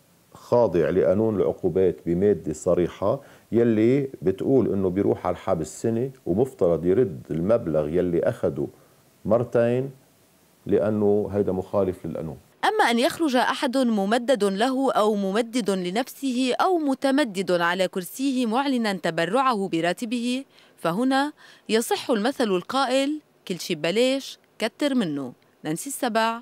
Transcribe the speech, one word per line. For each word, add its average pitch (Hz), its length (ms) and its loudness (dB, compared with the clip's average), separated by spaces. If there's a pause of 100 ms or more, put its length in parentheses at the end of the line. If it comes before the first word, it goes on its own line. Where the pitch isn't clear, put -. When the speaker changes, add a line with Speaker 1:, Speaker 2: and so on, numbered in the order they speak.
(340)
Speaker 1:
خاضع 87 560 2
لقانون 95 500 2
العقوبات 87 560 2 (100)
بمادة 85 460 2
صريحة 90 680 0 (320)
يلي 117 560 2 (140)
بتقول 127 500 2
إنه 95 180 0
بيروح 101 360 0
على 90 60 0
الحبس 82 500 -4
سنة 117 280 -2 (160)
ومفترض 87 580 0
يرد 92 460 0
المبلغ 80 580 0
يلي 87 320 0
أخده 73 460 -2 (580)
مرتين 120 640 0 (760)
لأنه 104 680 2
هيدا 98 200 0
مخالف 92 540 -2
للقانون. 78 300 -8 (280)
Speaker 2:
أما 392 260 2
أن 233 80 2
يخرج 294 380 0
أحد 254 400 0
ممدد 233 680 0
له 240 480 0
أو 214 220 2
ممدد 208 560 -2
لنفسه 240 880 -2
أو 359 180 2
متمدد 269 720 0
على 175 380 2
كرسيه 254 580 -4
معلنا 240 460 0
تبرعه 190 760 0
براتبه، 233 760 -2 (320)
فهنا 262 560 0 (360)
يصح 233 420 0
المثل 240 380 0
القائل: 269 720 0 (280)
"كل 175 120 -6
شي - 140 -4
ببلاش 233 640 0 (200)
كتر 269 360 -2
منه". 147 380 -2 (300)
نانسي 156 280 -6
السبع، 226 520 -2